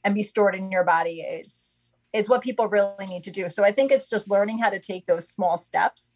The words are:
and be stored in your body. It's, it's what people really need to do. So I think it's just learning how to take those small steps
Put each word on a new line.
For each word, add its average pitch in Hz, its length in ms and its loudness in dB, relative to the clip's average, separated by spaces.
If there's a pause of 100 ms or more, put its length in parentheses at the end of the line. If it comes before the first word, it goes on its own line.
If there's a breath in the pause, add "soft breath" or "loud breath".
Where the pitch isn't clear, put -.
and 202 120 2
be 208 80 0
stored 202 320 2
in 190 160 -8
your 185 120 2
body. 165 380 2
It's, - 720 -12 (180)
it's 208 160 0
what 247 120 6
people 240 280 -2
really 202 380 0
need 180 180 -12
to 190 60 -12
do. 185 180 -6
So 202 160 2
I 202 80 6
think 269 180 4
it's 269 180 2
just 202 200 -2
learning 208 300 2
how 226 100 2
to 190 100 -4
take 185 260 -10
those 170 240 0
small 175 280 0
steps - 580 -4